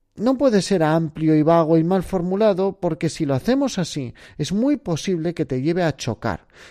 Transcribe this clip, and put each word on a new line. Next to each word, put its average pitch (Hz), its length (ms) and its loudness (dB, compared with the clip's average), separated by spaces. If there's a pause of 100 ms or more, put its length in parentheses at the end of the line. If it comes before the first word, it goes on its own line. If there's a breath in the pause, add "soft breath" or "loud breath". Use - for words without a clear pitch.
(160)
no 247 220 0
puede 240 240 4
ser 180 200 0
amplio 156 540 2
y 151 60 4
vago 165 340 4
y 165 80 4
mal 185 180 0
formulado, 190 800 0
porque 165 280 -2
si 156 180 -4
lo 139 80 0
hacemos 254 440 0
así, 139 360 -6 (240 loud breath)
es 151 140 -4
muy 247 260 0
posible 170 560 -4
que 160 100 -4
te 131 160 -4
lleve 170 220 -2
a 160 140 0
chocar, 107 500 -6 (240 loud breath)